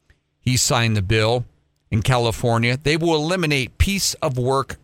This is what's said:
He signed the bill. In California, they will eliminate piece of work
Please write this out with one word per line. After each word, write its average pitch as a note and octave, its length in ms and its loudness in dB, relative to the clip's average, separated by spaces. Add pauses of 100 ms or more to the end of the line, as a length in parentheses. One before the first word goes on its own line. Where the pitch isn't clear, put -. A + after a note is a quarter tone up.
(400)
He B2+ 180 0
signed A#2 400 2
the G#2 40 0
bill. A2 440 0 (460)
In A2 100 0
California, A#2+ 760 0
they C#3+ 220 0
will E3 160 0
eliminate D3+ 640 -2
piece - 380 0
of C#3 200 -4
work C3 480 -2